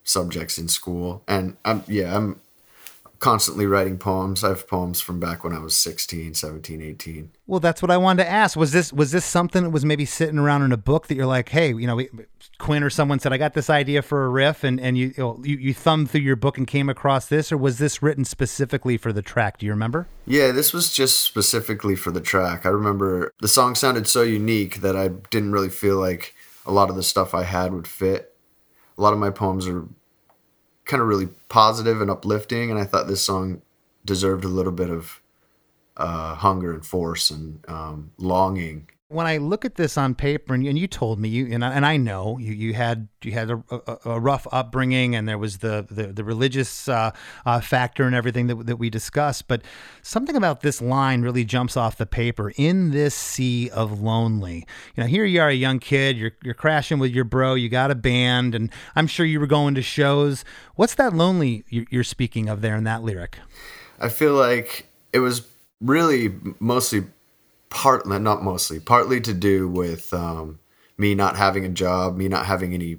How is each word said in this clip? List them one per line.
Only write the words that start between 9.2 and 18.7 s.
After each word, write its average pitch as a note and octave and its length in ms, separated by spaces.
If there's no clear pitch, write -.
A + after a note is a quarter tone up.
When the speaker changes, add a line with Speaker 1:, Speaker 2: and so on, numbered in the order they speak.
Speaker 2:
something F3 400
that E3+ 60
was D3+ 160
maybe D3+ 180
sitting D3+ 340
around C#3+ 240
in C3+ 100
a A#2+ 40
book C#3+ 320
that D3 80
you're C3 100
like, B2+ 220
"Hey, D#3+ 240
you A2+ 140
know, A#2+ 100
we, B2+ 120
Quinn D3 240
or C#3+ 80
someone C#3+ 280
said, C3+ 140
'I C3 60
got D3+ 160
this D#3 160
idea C#3+ 320
for C#3 240
a - 20
riff,' C3+ 360
and, B2+ 140
and B2+ 200
you, C3 140
you, C#3+ 140
you C3 180
thumbed D#3 360
through D#3 100
your C3+ 160
book C3+ 220
and C3 80
came C#3 240
across C3+ 360
this," D3+ 240
or D#3+ 60
was C3 220
this D3 240
written C#3 240
specifically B2+ 720